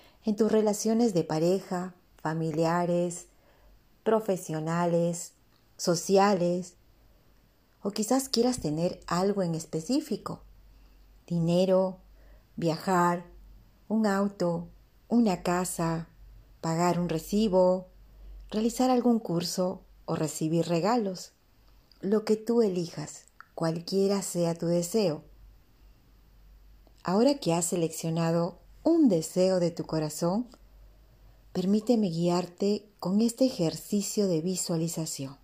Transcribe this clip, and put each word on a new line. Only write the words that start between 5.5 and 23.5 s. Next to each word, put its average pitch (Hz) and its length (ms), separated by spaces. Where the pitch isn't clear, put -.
sociales, 180 1000
o 196 80
quizás 254 400
quieras 247 300
tener 165 460
algo 190 360
en 170 120
específico, 175 880
dinero, 185 720
viajar, 175 680
un 214 180
auto, 196 600
una 208 340
casa, 170 640
pagar 170 360
un 175 120
recibo, 185 800
realizar 226 420
algún 240 280
curso 180 640
o 165 100
recibir 160 500
regalos, 185 680
lo 208 240
que 214 120
tú 233 260
elijas, 175 640